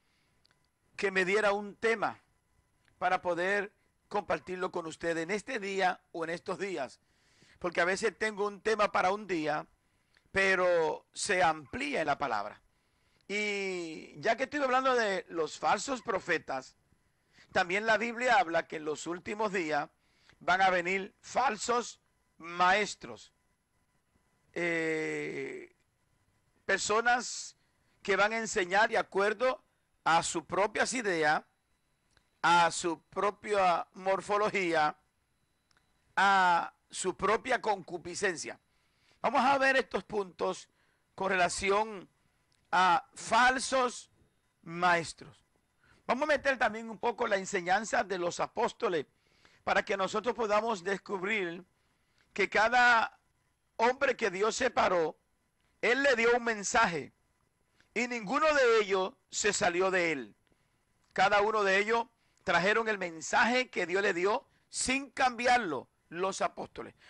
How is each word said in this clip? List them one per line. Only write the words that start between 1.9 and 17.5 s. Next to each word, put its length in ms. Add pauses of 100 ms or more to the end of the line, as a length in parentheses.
para 240
poder 540 (340)
compartirlo 640
con 140
ustedes 360
en 80
este 280
día 420 (120)
o 120
en 60
estos 280
días, 400 (600)
porque 240
a 20
veces 320
tengo 300
un 160
tema 280
para 220
un 140
día, 400 (680)
pero 800
se 300
amplía 580
en 60
la 100
palabra. 460 (640)
Y 920
ya 180
que 80
estoy 180
hablando 320
de 340
los 300
falsos 420
profetas, 720 (800)